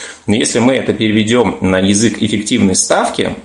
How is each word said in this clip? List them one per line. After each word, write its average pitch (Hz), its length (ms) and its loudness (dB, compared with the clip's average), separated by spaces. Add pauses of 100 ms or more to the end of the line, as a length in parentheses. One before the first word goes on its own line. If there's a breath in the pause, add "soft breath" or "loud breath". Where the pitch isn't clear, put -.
(260 loud breath)
но 104 100 0
если - 220 0
мы 123 160 4
это 107 200 -2
переведём 107 680 2
на 95 160 2
язык 101 420 2
эффективной 104 560 0
ставки, - 680 -2